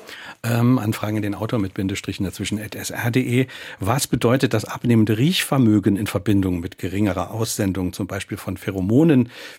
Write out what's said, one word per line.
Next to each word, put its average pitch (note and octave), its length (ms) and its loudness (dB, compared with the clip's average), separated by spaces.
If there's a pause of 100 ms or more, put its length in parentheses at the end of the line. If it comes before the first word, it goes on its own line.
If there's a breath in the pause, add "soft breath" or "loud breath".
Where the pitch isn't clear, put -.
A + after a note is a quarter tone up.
(440 loud breath)
ähm, A#2+ 360 4
an A2 120 -2
Fragen G#2+ 300 -2
den G2+ 120 -2
Autor G#2+ 240 -4
mit G2 160 -2
Bindestrichen G2 520 -4
dazwischen G2 360 -4
at G2+ 140 -12
S - 140 -10
R A#2 200 -4
D B2 120 2
E. B2 260 2 (320 loud breath)
Was A#2 280 0
bedeutet B2 460 2
das A2 120 0
abnehmende A2+ 520 2
Riechvermögen A2+ 800 2
in G2+ 120 -2
Verbindung F#2+ 520 0
mit E2+ 180 -8
geringerer F#2 540 -2
Aussendung, F#2+ 640 -2
zum G2+ 120 -6
Beispiel F#2+ 320 -8
von F#2+ 200 -8
Pheromonen, A#2 720 4 (260 loud breath)